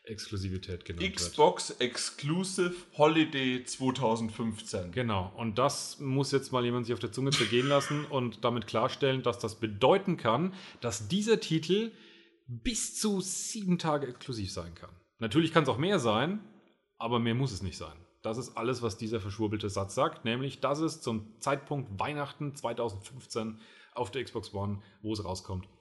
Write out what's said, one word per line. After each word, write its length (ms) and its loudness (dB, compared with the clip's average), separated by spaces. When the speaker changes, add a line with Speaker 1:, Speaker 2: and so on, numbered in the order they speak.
Speaker 1:
Exklusivität 800 -6
genannt 180 -6
wird. 140 -2
Speaker 2:
Xbox 540 4
Exclusive 1040 -2
Holiday 680 4
zweitausendfünfzehn. 1300 -2
Speaker 1:
Genau. 440 0
Und 220 -2
das 400 0
muss 320 0
jetzt 220 0
mal 120 2
jemand 220 0
sich 60 -2
auf 80 -2
der 100 -4
Zunge 220 0
zergehen 340 4
lassen 380 2
<laughs> 60 -12
und 340 -2
damit 240 0
klarstellen, 560 2
dass 160 0
das 180 -6
bedeuten 580 4
kann, 380 2
dass 280 -4
dieser 320 4
Titel 500 2
bis 540 -4
zu 200 2
sieben 600 0
Tage 260 0
exklusiv 460 -6
sein 240 -10
kann. 140 -18
Natürlich 340 4
kann's 160 6
auch 100 2
mehr 200 2
sein, 400 2
aber 200 2
mehr 160 4
muss 160 2
es 120 -6
nicht 140 -4
sein. 200 -10
Das 160 -2
ist 180 -8
alles, 260 0
was 140 -2
dieser 240 -2
verschwurbelte 480 -2
Satz 280 -4
sagt, 280 0
nämlich, 360 -2
dass 180 2
es 220 -2
zum 400 -4
Zeitpunkt 580 -4
Weihnachten 560 -4
zweitausendfünfzehn 1040 -4
auf 180 -6
der 100 -4
Xbox 320 -8
One, 280 -4
wo 100 -2
es 120 -4
rauskommt, 420 -6